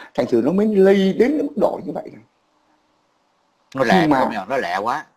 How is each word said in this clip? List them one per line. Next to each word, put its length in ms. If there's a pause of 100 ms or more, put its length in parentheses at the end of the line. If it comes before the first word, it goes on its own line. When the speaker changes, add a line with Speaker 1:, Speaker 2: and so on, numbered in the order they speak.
(140)
Speaker 1:
Thành 120
thử 180
nó 80
mới 140 (100)
lây 360
đến 260
cái 40
mức 140
độ 300
như 60
vậy. 180 (1600)
Speaker 2:
Nó 100
Speaker 1:
Khi 60
Speaker 2:
lẹ, 160
Speaker 1:
mà 140
Speaker 2:
công 120
nhận 160
nó 80
lẹ 220
quá. 280 (100)